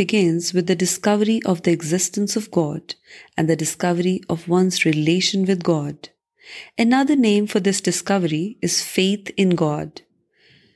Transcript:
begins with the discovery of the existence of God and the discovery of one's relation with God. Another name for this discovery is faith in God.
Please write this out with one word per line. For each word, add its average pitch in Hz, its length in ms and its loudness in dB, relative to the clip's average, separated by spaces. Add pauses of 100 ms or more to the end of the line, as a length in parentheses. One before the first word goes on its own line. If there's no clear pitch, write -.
begins 170 480 0
with 180 140 0
the 180 220 0
discovery 208 580 0
of 175 160 0
the 170 180 2
existence 185 560 -4
of 214 140 -4
God 151 460 -4 (420)
and 160 100 0
the 160 200 0
discovery 180 600 -2
of 170 220 -6 (100)
one's 185 240 0
relation 165 640 2
with 180 300 0
God. 147 340 -8 (680)
Another 269 400 4
name 208 280 4
for 214 140 0
this 196 220 0
discovery 175 800 -2
is - 200 -2
faith 196 540 -2
in 190 140 2
God. 156 520 -2 (760)